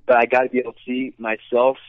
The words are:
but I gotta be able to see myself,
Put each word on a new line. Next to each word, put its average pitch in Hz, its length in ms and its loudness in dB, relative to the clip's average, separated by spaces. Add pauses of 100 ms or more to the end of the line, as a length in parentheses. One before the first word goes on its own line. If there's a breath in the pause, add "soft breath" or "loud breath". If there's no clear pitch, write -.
but 123 120 4
I 117 80 2
gotta 123 240 0
be 127 100 -2
able 117 140 -4
to - 120 -20
see 127 320 -6
myself, 120 600 -2 (120)